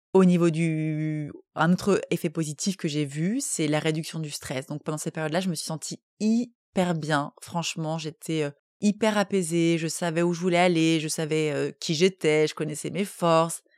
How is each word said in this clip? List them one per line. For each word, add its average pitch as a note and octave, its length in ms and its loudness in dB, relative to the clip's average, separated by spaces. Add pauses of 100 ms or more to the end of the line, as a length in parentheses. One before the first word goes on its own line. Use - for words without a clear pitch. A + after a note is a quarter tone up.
(140)
Au F#3+ 120 8
niveau F3 260 4
du, D#3 800 -2 (240)
un E3 180 4
autre F#3 280 2 (100)
effet E3+ 180 0
positif D#3 480 -4
que F3 100 -4
j'ai D3 180 -2
vu, E3+ 360 -2
c'est - 260 -2
la D3+ 120 2
réduction D#3+ 400 -2
du D#3 100 -8
stress. C3+ 380 -8
Donc D3+ 160 -8
pendant D#3 160 -4
cette - 160 -8
période-là, D#3 240 -2
je F#3+ 100 -2
me D#3 60 -2
suis - 100 -8
sentie - 360 -10 (180)
hyper G#3+ 760 -2
bien. D3 440 -2
Franchement, D#3+ 600 -4
j'étais, D#3 440 -4
euh, C#3+ 80 -2 (300)
hyper G#3 360 2
apaisée, E3+ 600 2
je D#3+ 100 -4
savais E3+ 360 -2
où F3 100 2
je E3 60 -6
voulais F3 180 2
aller, E3 420 4
je D#3 80 -2
savais, D#3 440 -2
euh, C#3+ 200 -2
qui - 220 -6
j'étais, D#3 540 2
je - 80 -10
connaissais D3+ 340 -6
mes F3 160 -4
forces. E3 560 2 (160)